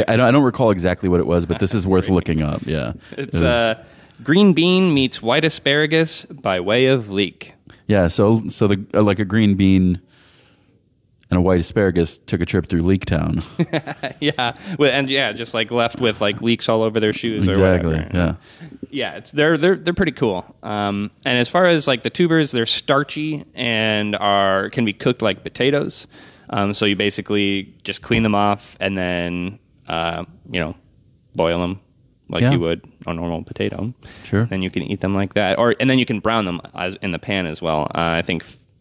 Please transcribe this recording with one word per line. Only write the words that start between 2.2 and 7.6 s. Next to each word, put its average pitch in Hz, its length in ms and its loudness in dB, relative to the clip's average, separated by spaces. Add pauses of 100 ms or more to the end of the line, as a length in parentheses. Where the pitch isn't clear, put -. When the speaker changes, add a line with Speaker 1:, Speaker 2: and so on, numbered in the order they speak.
Speaker 1:
up. 73 220 -4
Yeah. 71 300 -4 (180)
Speaker 2:
It's, - 60 -18
Speaker 1:
It 139 160 -10
was 85 80 0
Speaker 2:
uh, 113 420 0 (380)
green 180 320 6
bean 180 400 2
meets 135 260 0
white 135 240 0
asparagus 156 800 0
by 98 360 -4
way 113 260 2
of 123 240 0
leek. 95 400 -4 (360)